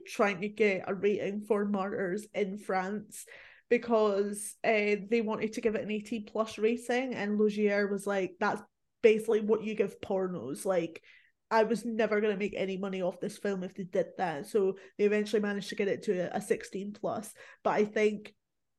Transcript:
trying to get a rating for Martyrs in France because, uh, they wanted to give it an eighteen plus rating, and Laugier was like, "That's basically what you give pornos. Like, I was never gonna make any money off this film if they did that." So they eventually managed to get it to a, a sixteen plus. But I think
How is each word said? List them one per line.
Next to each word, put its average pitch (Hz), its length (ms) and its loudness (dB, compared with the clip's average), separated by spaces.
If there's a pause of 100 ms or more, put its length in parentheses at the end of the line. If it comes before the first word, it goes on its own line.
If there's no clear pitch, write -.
trying 202 340 0
to 208 80 -4
get 208 380 2
a 202 80 -2
rating 202 480 0
for 208 240 0
Martyrs 202 680 -2
in 196 220 -2
France 202 680 -6 (420)
because, 208 960 2
uh, 208 320 4 (160)
they 233 140 4
wanted 214 300 -2
to 247 60 -6
give 220 140 0
it - 80 -2
an 196 80 -6
eighteen 214 340 -4
plus 220 320 -4
rating, 240 580 0
and 208 220 -2
Laugier 208 540 2
was 196 160 -4
like, 196 320 -2
"That's 208 240 0 (400)
basically 214 380 6
what 208 240 0
you 214 100 -4
give 208 260 -2
pornos. 180 640 -4
Like, 170 380 -2 (480)
I 220 140 4
was 220 200 -2
never 220 360 0
gonna 214 160 2
make 196 200 -4
any 190 200 -2
money 190 260 -4
off 180 160 -2
this 208 200 -6
film 196 260 -4
if 180 100 -10
they 208 80 -8
did 175 240 0 (120)
that." 165 280 -4
So 190 300 2 (220)
they 208 60 2
eventually 208 380 2
managed 202 280 -4
to - 40 -8
get 202 140 -2
it - 160 -2
to 208 80 0
a, 180 240 -2
a 202 40 -2
sixteen 202 520 -4
plus. 185 400 -6 (320)
But 214 60 4
I 208 160 4
think 214 480 0 (440)